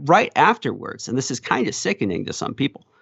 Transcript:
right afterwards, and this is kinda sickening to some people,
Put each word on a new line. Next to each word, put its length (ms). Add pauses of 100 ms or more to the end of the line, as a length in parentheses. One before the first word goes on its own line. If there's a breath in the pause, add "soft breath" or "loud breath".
right 340
afterwards, 720
and 100
this 140
is 80
kinda 340
sickening 520
to 80
some 220
people, 300 (180)